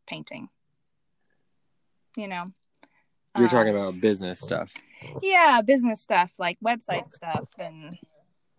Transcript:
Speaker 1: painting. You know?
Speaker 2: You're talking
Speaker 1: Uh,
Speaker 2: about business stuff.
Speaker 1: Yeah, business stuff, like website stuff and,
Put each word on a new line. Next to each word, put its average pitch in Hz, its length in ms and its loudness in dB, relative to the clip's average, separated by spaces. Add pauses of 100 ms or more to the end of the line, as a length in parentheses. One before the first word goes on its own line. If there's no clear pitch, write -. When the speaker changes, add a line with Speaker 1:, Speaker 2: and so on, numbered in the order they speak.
Speaker 1:
painting. - 420 -16 (1700)
You 208 120 -10
know? 180 240 -10 (840)
Speaker 2:
You're 120 120 4
talking 110 280 2
Speaker 1:
Uh, 101 40 -2
Speaker 2:
about 92 200 -6
business 95 400 -2
stuff. 85 320 -8 (480)
Speaker 1:
Yeah, 339 400 4
business 240 400 4
stuff, 180 380 0
like 180 260 -4
website 220 480 -4
stuff 160 360 -8 (100)
and, 165 400 -14 (600)